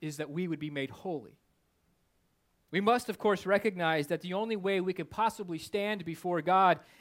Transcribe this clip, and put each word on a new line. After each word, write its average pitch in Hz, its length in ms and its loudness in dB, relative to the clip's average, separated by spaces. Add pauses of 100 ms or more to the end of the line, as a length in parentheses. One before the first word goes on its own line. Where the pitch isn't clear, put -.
is 151 160 -8
that 151 120 -6
we 175 180 -2
would 160 120 -4
be 151 100 -6
made 139 200 -4
holy. 131 500 -10 (1300)
We 175 120 0
must, 233 260 2
of 196 100 -6
course, 202 280 2
recognize 180 600 2
that 160 140 -2
the 180 120 -6
only 220 240 -2
way 196 240 0
we 180 120 -2
could 165 160 -8
possibly 208 480 -2
stand 202 460 -4
before 170 380 -2
God 180 380 6 (220)